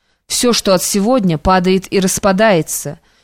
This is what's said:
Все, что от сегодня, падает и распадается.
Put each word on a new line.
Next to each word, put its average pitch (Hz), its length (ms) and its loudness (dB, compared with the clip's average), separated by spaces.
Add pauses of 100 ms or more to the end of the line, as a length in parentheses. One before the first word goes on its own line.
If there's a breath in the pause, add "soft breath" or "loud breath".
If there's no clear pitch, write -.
(260)
Все, - 260 0
что 202 220 0
от 175 80 0
сегодня, 196 560 0
падает 185 520 0
и 196 100 0
распадается. 185 1000 -2 (260)